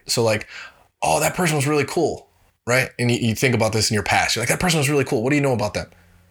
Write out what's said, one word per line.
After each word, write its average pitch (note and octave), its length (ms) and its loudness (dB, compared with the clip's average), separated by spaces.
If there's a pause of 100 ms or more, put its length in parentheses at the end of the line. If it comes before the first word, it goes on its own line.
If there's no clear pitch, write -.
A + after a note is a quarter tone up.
So - 160 0
like, A2 260 0 (540)
"Oh, D#3 200 2
that D#3 120 0
person E3 220 0
was C#3 100 0
really D3 200 2
cool," C#3 420 -2 (400)
right? B2 320 2
And A#2+ 100 0
you, A#2 80 2 (120)
you A2 60 2
think B2 200 2
about A2 180 2
this A2 160 0
in A2 60 0
your G2+ 80 0
past. F2+ 320 0
You're - 80 -4
like, - 60 -2
"That D#3 100 -2
person E3+ 180 0
was C#3 120 0
really C#3+ 160 2
cool. B2 180 -2
What C3 80 0
do D3 60 2
you C#3+ 40 2
know C3+ 120 2
about G#2+ 200 -2
them?" - 160 -6 (420)